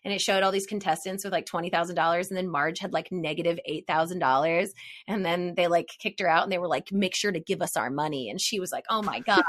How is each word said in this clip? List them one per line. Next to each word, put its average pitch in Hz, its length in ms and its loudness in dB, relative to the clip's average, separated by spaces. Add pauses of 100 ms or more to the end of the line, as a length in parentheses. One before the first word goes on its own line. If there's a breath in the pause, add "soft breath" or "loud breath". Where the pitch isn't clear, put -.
and 196 100 -2
it 190 60 -2
showed 190 240 2
all 190 80 4
these 196 140 0
contestants 190 580 -2
with, 196 80 -6
like, 175 140 0
twenty 175 240 -4
thousand 170 260 0
dollars, 170 340 2
and 190 80 -4
then 185 120 -2
Marge 156 300 0
had, 190 140 -6
like, 165 180 -2
negative 165 540 -2
eight 151 220 -6
thousand 170 320 0
dollars, 160 540 4 (340 loud breath)
and 196 180 -2
then 175 300 0
they, 175 120 4
like, 170 200 2 (120)
kicked - 200 -6
her 190 80 0
out, 175 160 6
and 196 80 -4
they 185 60 0
were 175 100 -2
like, 147 240 -2
"Make 190 240 2
sure 208 160 0
to 160 80 -2
give 170 220 -2
us 165 160 -2
our 120 120 0
money," 139 400 -2
and 143 120 -6
she - 180 -2
was 180 140 -6
like, 120 160 -4
"Oh 220 120 0
my 196 200 -2
God." 202 280 6